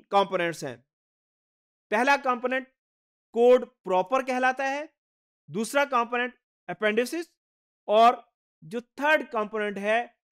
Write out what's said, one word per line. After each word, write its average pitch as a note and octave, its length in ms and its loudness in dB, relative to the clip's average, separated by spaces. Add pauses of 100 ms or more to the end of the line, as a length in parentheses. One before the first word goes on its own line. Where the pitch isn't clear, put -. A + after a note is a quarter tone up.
(120)
कंपोनेंट्स F3+ 520 0
हैं। B2 220 -12 (1040)
पहला C4 260 2
कंपोनेंट B3+ 500 -4 (680)
कोड B3 320 6
प्रॉपर F#3 580 -2
कहलाता C4 420 -2
है, C#4+ 240 -6 (600)
दूसरा A3+ 360 -2
कंपोनेंट A#3+ 480 -2 (360)
अपेंडिसेस A3+ 600 -2 (560)
और A#3 460 4 (300)
जो G3 180 -10
थर्ड D4 460 -2
कंपोनेंट G#3 500 -6
है, A3 400 -2 (140)